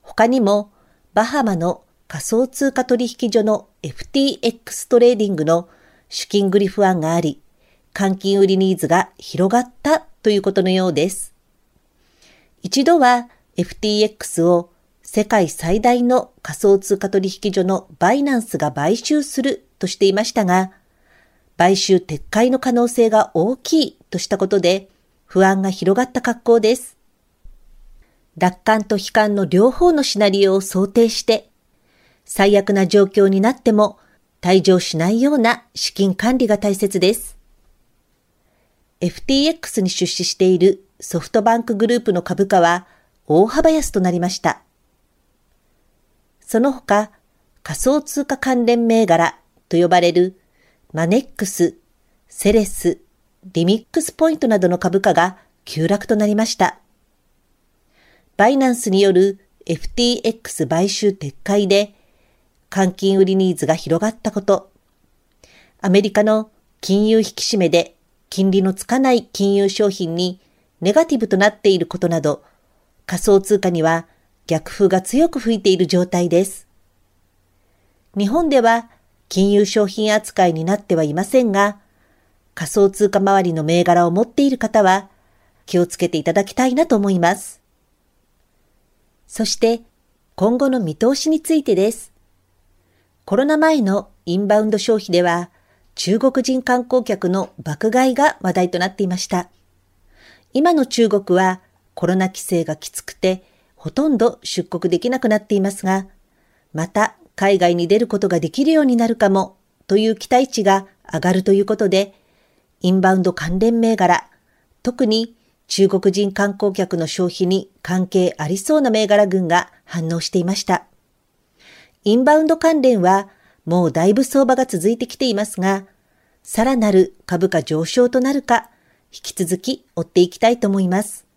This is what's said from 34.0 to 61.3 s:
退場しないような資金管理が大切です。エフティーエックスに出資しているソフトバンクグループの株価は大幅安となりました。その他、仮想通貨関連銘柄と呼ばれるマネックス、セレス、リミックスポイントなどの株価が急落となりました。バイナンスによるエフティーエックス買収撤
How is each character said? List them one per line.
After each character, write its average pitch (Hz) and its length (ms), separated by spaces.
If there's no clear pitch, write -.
退 185 180
場 180 200
し - 180
な 165 100
い 226 140
よ 285 100
う 294 60
な 240 260
資 - 200
金 196 200
管 240 220
理 247 100
が 208 120
大 208 160
切 196 260
で 190 140
す。 - 240
エ 180 80
フ - 140
テ - 100
ィ 277 120
ー - 20
エ 320 60
ッ 320 60
ク - 80
ス - 140
に 185 80
出 - 160
資 175 220
し - 80
て 190 100
い 185 140
る 190 260
ソ - 200
フ - 120
ト 220 100
バ 226 140
ン 233 60
ク 233 120
グ 214 120
ル 240 100
ー 240 60
プ 214 100
の 175 100
株 185 240
価 196 140
は 170 260
大 170 200
幅 302 240
安 311 220
と 202 80
な 185 100
り 175 100
ま 180 80
し - 120
た。 - 200
そ - 200
の 269 100
他、 208 420
仮 - 160
想 277 240
通 285 240
貨 277 100
関 247 300
連 233 200
銘 226 200
柄 165 320
と 165 80
呼 175 100
ば 180 120
れ 175 120
る 180 260
マ 160 140
ネ 202 120
ッ 269 160
ク 196 120
ス、 - 300
セ - 240
レ 214 140
ス、 - 320
リ 170 100
ミ 208 160
ッ - 100
ク 311 120
ス - 100
ポ 320 160
イ 320 60
ン - 20
ト 262 120
な 214 100
ど 180 100
の 175 80
株 180 240
価 196 140
が 175 240
急 160 240
落 202 180
と 233 80
な 208 120
り 208 80
ま 214 100
し - 120
た。 - 220
バ 214 140
イ 277 80
ナ 262 100
ン 240 80
ス 233 140
に 190 100
よ 196 140
る 196 260
エ 165 120
フ - 120
テ - 140
ィ 240 140
ー - 80
エ 226 80
ッ 226 100
ク - 80
ス 151 160
買 170 240
収 - 180
撤 170 340